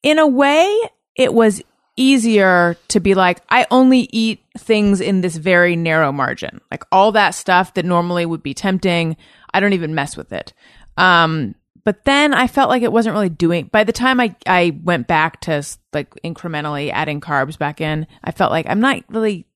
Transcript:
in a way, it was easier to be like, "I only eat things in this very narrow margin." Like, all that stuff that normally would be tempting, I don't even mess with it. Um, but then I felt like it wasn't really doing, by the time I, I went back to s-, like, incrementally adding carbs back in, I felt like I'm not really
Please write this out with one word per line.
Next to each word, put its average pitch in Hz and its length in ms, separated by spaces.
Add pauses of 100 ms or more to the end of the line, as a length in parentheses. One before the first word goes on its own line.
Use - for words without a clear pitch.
in 302 160
a 311 80
way, 294 500 (380)
it - 200
was 220 280 (320)
easier 208 800 (140)
to 196 120
be 190 140
like, 180 360
"I 247 200
only 254 420
eat 226 280 (160)
things 202 460
in 190 180
this 180 160
very 175 400
narrow 160 340
margin." 135 600
Like, - 200
all 202 220
that 202 220
stuff 190 400
that 175 100
normally 175 400
would 165 180
be 139 120
tempting, 175 640 (340)
I 190 80
don't 202 140
even 160 200
mess 143 220
with - 160
it. - 220 (420)
Um, 160 580 (300)
but 208 220
then 285 260
I 254 140
felt 269 240
like 247 120
it 233 100
wasn't 220 220
really 202 140
doing, 170 420
by 214 140
the 233 80
time 254 280
I, 226 140 (120)
I 175 360
went 165 240
back 160 360
to 170 120
s-, 147 220 (160)
like, 147 220 (100)
incrementally 151 680
adding 147 300
carbs 143 380
back 147 240
in, 156 240 (180)
I - 60
felt - 220
like 160 160
I'm 202 120
not 269 300
really 214 460